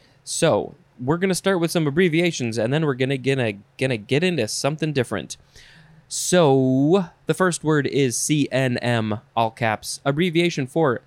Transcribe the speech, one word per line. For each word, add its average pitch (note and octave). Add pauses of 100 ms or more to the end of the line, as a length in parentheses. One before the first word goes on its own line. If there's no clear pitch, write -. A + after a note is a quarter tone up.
(220)
So, G#2+ (240)
we're C3+
gonna F#3
start G3
with E3
some E3
abbreviations, D#3
and A#2
then D#3+
we're C#3
gonna, C3
gonna, B2 (220)
gonna C3
get C3
into E3+
something D3+
different. A2 (680)
So, C#3+ (200)
the D#3
first F3+
word D3
is C3
C D3+
N B2+
M, A2+ (160)
all A2+
caps, -
abbreviation D#3+
for C#3